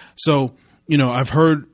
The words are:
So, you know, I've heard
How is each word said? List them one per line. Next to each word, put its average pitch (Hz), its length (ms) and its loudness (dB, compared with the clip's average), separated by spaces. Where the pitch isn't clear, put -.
So, 139 380 -2
you 151 120 0
know, 131 120 2
I've 123 200 -4
heard 156 440 0